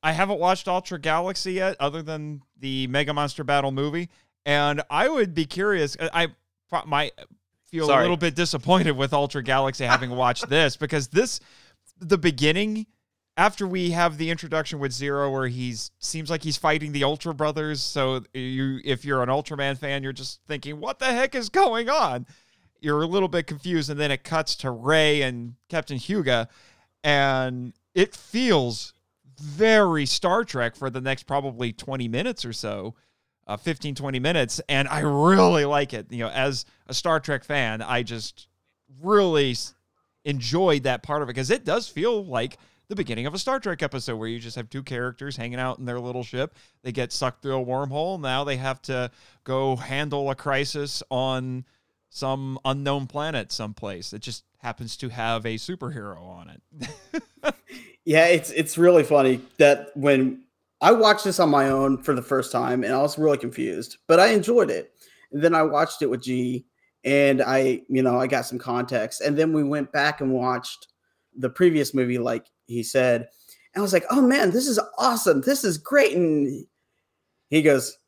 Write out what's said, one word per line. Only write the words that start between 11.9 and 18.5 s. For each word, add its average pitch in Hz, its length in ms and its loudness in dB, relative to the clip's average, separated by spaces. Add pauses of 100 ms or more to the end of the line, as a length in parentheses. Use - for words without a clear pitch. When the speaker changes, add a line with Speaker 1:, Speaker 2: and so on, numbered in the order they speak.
Speaker 1:
the 190 180 0
beginning, 175 720 0 (500)
after 202 280 2
we 180 260 -2
have 170 260 0
the 160 120 -4
introduction 160 500 -4
with 139 120 -4
Zero, 139 400 -2
where 131 160 -2
he's, 123 520 -6
seems 156 300 -8
like 160 140 -4
he's 151 140 -4
fighting 151 340 0
the 139 140 0
Ultra 156 280 -2
Brothers. 151 480 -4
So 131 520 -2
you, 131 500 -4